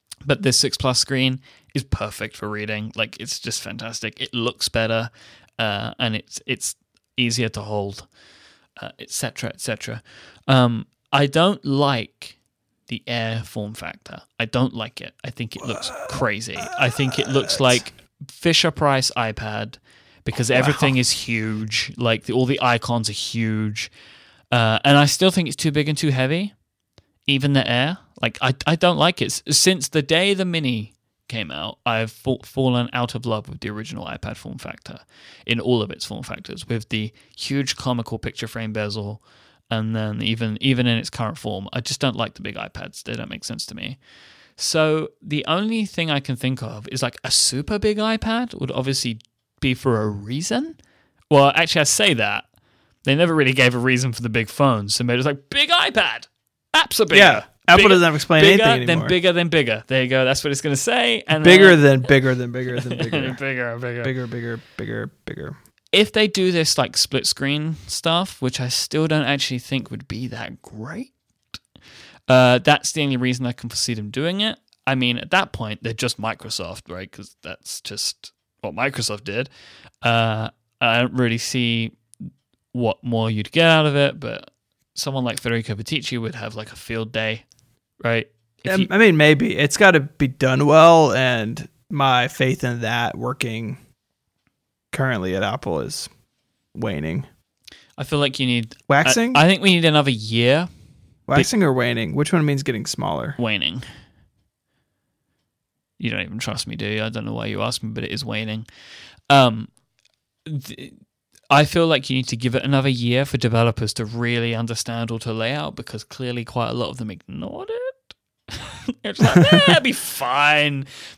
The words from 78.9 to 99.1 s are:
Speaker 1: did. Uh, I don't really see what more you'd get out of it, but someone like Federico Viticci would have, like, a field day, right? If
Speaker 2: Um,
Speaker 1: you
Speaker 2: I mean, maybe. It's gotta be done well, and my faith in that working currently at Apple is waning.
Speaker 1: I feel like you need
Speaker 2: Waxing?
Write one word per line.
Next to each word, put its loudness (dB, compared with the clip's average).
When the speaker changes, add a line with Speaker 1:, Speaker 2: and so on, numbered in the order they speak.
Speaker 1:
did. -6
Uh, 0
I 4
don't 0
really 0
see -2
what -2
more 0
you'd -4
get 4
out 6
of 0
it, 0
but -12
someone -4
like -4
Federico -4
Viticci -6
would -8
have, -10
like, -14
a -20
field -8
day, -4
right? 0
If -2
Speaker 2:
Um, 2
Speaker 1:
you 0
Speaker 2:
I 0
mean, 8
maybe. 6
It's 0
gotta 8
be -2
done 0
well, 8
and -2
my 2
faith -2
in -4
that -2
working -8
currently -2
at -2
Apple -4
is -10
waning. -6
Speaker 1:
I -6
feel -2
like -2
you 0
need -2
Speaker 2:
Waxing? 4